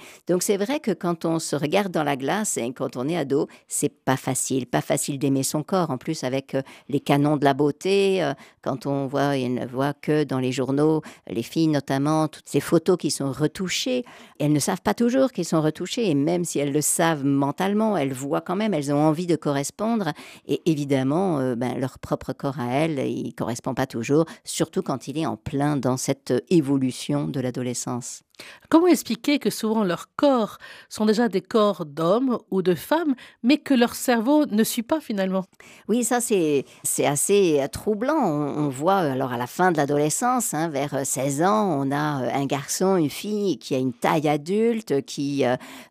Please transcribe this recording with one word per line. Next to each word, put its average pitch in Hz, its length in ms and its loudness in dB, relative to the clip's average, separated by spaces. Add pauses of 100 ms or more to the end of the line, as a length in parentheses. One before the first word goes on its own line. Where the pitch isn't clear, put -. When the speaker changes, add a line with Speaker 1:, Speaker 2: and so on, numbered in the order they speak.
(280)
Speaker 1:
Donc, 180 160 0
c'est 202 140 0
vrai 233 220 -2
que 226 120 -2
quand 175 340 -4
on 165 140 0
se - 160 -4
regarde 170 360 0
dans 165 120 0
la 143 140 0
glace 170 400 -2
et 120 160 -4
quand 135 240 -6
on 127 100 -4
est 175 100 -2
ado, 143 300 0 (200)
c'est - 220 -2
pas - 280 -2
facile, 127 500 -2
pas 151 140 0
facile 143 360 -2
d'aimer 135 240 0
son 151 220 -2
corps. 180 260 0
En 127 80 -4
plus, - 260 -6
avec, 135 300 -4
euh, 135 80 0 (260)
les 135 120 -2
canons 147 380 4
de 135 80 0
la 139 100 6
beauté, 190 680 2
euh, 143 100 -2 (280)
quand 131 240 -4
on 139 220 -2
voit, 139 300 0
et 123 120 -2
ne 120 160 -2
voit 131 280 -2
que 151 300 0
dans 135 160 -2
les 127 120 0
journaux, 139 500 2 (260)
les - 140 -4
filles 160 260 0
notamment, 147 600 0
toutes - 200 -12
ces 143 120 0
photos 170 380 2
qui 156 120 -2
sont 139 220 -4
retouchées, 180 720 -2 (360)
elles 151 140 2
ne 147 60 4
savent 190 220 -2
pas 208 120 0
toujours 247 380 2
qu'elles 175 140 -4
sont 160 160 2
retouchées. 175 480 -2
Et 147 60 2
même 170 280 2
si - 160 -4
elles 143 140 -2
le 147 80 2
savent 165 440 0
mentalement, 190 720 0
elles 139 160 -2
voient 139 280 -4
quand 175 140 -4
même, 214 180 0
elles 147 200 0
ont 143 60 4
envie 156 280 2
de 170 80 4
correspondre. 160 760 -2 (360)
Et - 180 -2
évidemment, 143 760 0
euh, 127 160 0
ben, 123 240 -4
leur 127 180 -6
propre - 360 -6
corps 135 260 -6
à 123 120 -4
elles, 147 360 0
il 120 260 -6
correspond 123 400 -6
pas 127 140 -2
toujours, 139 380 2 (180)
surtout - 380 -4
quand - 260 -4
il 139 100 -8
est 160 80 -2
en 110 120 -4
plein 143 400 -2
dans 127 200 0
cette - 360 -2 (160)
évolution 143 800 2
de 139 120 -4
l'adolescence. 123 840 -6 (460)
Speaker 2:
Comment 330 180 6
expliquer 285 500 2
que 226 120 0
souvent 220 340 0
leurs 170 320 -4
corps 254 440 2 (280)
sont - 180 -2
déjà 220 220 4
des 185 140 0
corps 208 440 2
d'hommes 185 520 2 (140)
ou 190 100 0
de 180 120 2
femmes, 302 400 0 (300)
mais 269 140 6
que - 160 0
leur 240 220 4
cerveau 269 500 2
ne 214 180 2
suit 220 200 -2
pas 311 180 -2
finalement ? 190 420 -2 (460)
Speaker 1:
Oui, 226 160 2
ça 247 160 0
c'est, 156 420 2 (200)
c'est - 220 0
assez 151 560 4 (120)
troublant. 220 420 -2
On, 151 500 0
on 147 40 0
voit 151 260 2
alors 135 380 0
à 120 40 -4
la 120 80 -4
fin 180 280 2
de 160 40 0
l'adolescence, 151 760 0
hein, 165 160 -2
vers, 143 240 -4
euh, 139 100 -2
seize 139 380 -2
ans, 190 400 2
on 135 100 -2
a, 143 320 -2
euh, 123 100 -2
un 139 120 0
garçon, 156 500 0
une 160 140 2
fille 202 500 -4
qui - 160 -6
a - 20 0
une 131 140 0
taille 156 380 0
adulte, 185 760 0
qui, 139 380 -2
euh, 123 140 2 (340)